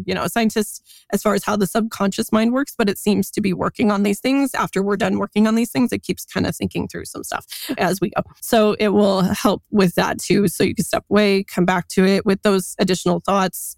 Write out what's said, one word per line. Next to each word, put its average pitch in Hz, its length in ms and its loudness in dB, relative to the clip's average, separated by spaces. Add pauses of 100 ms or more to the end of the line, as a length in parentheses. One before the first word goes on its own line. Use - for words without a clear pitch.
you 180 80 -4
know, 180 100 -4
a 180 60 -2
scientist 220 520 -2 (300)
as 214 100 0
far 208 120 2
as 196 100 -2
how 208 140 -2
the 196 100 2
subconscious 214 640 -2
mind 226 220 2
works, 269 240 -2
but 208 120 0
it 190 80 -4
seems 196 320 0
to - 120 -4
be 196 100 0
working 180 400 0
on 202 120 2
these 208 180 0
things. 269 340 2
After 196 260 -2
we're 202 140 0
done 202 240 0
working 208 260 2
on 220 100 2
these 233 160 0
things, 254 200 0
it - 120 -4
keeps - 220 -6
kinda 180 280 -2
thinking - 340 -6
through - 180 -12
some - 180 -14
stuff - 220 -8 (320)
as 190 220 0
we - 120 -2
go. - 100 -4 (200)
So 214 380 2
it 214 100 2
will 196 320 2
help 196 400 0 (100)
with 190 240 4
that - 240 0
too. 196 280 2
So - 160 0
you - 100 0
can - 120 -2
step - 240 -4
away, 202 340 4
come 180 220 0
back 185 240 0
to 185 160 2
it 196 200 2
with 196 180 0
those 196 360 0
additional 180 400 0
thoughts. - 580 -2